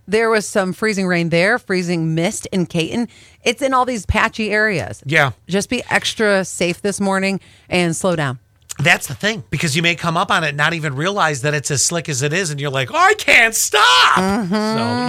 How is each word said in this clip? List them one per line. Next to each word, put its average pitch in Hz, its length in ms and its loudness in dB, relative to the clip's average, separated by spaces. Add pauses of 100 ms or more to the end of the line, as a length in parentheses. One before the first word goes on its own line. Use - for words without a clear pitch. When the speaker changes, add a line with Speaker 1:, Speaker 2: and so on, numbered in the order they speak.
Speaker 1:
there 220 220 2
was 214 160 0
some 190 260 0
freezing 196 340 -2
rain 170 220 0
there, 175 300 2
freezing 175 560 -2
mist 170 380 -2
in 185 120 0
Caton. 170 440 -4 (360)
It's 240 160 0
in 269 140 0
all 254 100 2
these 240 220 -6
patchy 214 440 0
areas. 202 540 -2
Speaker 2:
Yeah. 139 280 2 (140)
Speaker 1:
Just 190 220 -2
be 247 220 -4
extra 196 560 0
safe - 340 -4
this 202 220 -4
morning 190 360 0 (300)
and 175 260 2
slow 175 220 0
down. 139 220 -2 (400)
Speaker 2:
That's 175 300 4
the 143 60 -8
thing, 202 360 -4
because 151 260 -2
you 170 60 0
may 170 120 2
come 160 220 -2
up 180 140 0
on 190 120 2
it 156 60 -2
and 143 80 -6
not 151 160 2
even 151 240 -4
realize 160 460 0
that 147 100 0
it's 147 180 -4
as 143 140 0
slick 170 240 -4
as 135 140 -2
it 147 100 0
is, 175 180 -2
and 147 80 -6
you're 143 120 -4
like, 131 200 -2
"Oh, 294 60 -4
I 370 160 4
can't 247 420 4
stop." 466 640 4
Speaker 1:
Mm-hmm. 190 380 0
Speaker 2:
So, 214 40 0 (500)